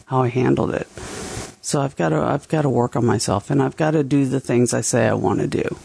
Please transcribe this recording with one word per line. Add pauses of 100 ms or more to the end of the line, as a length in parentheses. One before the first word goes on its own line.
how
I
handled
it. (760)
So
I've
gotta,
I've
gotta
work
on
myself,
and
I've
gotta
do
the
things
I
say
I
wanna
do